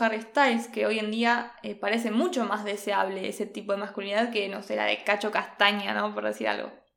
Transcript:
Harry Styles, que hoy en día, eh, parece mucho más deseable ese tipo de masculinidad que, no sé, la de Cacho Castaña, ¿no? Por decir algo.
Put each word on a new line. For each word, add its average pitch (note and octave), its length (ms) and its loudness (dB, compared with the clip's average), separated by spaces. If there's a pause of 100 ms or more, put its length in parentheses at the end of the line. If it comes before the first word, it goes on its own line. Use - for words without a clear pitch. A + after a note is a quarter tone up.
Harry A3 180 2
Styles, A#3 460 2
que G#3 180 -2
hoy A3 140 2
en G#3+ 100 -2
día, A#3 440 0 (100)
eh, G#3 100 -8
parece G#3+ 380 0
mucho B3+ 340 2
más G#3 180 -2
deseable G3 640 0
ese G3+ 200 -4
tipo G3+ 240 -6
de G3 80 0
masculinidad G3+ 520 -2
que, G#2+ 180 -2
no - 120 -8
sé, - 140 -6
la G#2+ 100 2
de G#2 180 0
Cacho G#3 280 2
Castaña, G3+ 640 2
¿no? G#3 180 0
Por G#3 120 -4
decir G#2+ 220 -2
algo. G#2+ 240 -2 (240)